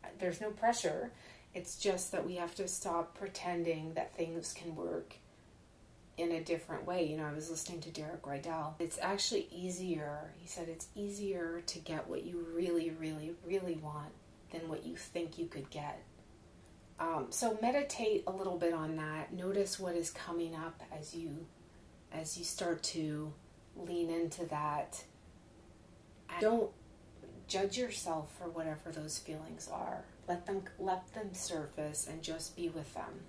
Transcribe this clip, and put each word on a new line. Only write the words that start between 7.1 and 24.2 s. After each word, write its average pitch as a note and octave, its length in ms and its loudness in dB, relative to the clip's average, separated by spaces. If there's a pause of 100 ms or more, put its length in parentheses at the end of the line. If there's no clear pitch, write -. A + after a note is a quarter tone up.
know, D#3 80 0
I D3 80 -2
was D#3 180 -4
listening E3 300 -2
to D#3 100 -8
Derek D#3 320 -6
Rydell. D#3 560 -2
It's E3 220 0
actually G3+ 500 2
easier, E3 840 -2
he F3 100 -14
said, E3+ 220 -6
it's E3 260 -6
easier G3 720 0
to E3+ 120 -4
get D#3 300 -4
what - 160 -2
you E3+ 300 -2
really, E3+ 360 4
really, D#3+ 440 -2 (120)
really F3+ 280 2
want D3+ 380 -4 (400)
than E3 160 -4
what - 160 -2
you - 120 -4
think E3+ 420 -4
you E3+ 80 0
could C#3+ 240 -8
get. D3 320 -4 (960)
Um, E3 320 2
so A3 320 6
meditate A#3+ 640 6
a F#3 40 2
little F3+ 280 0
bit E3+ 160 6
on D#3+ 220 2
that. D#3 360 -2
Notice G3 480 2
what F3+ 140 0
is E3+ 160 2
coming E3+ 440 -2
up D#3+ 280 -4 (100)
as D3+ 220 -8
you, E3 320 -4 (680)
as D#3+ 240 -2
you F3 80 -6
start E3+ 380 2
to D3+ 500 0 (420)
lean E3+ 360 2
into E3+ 360 2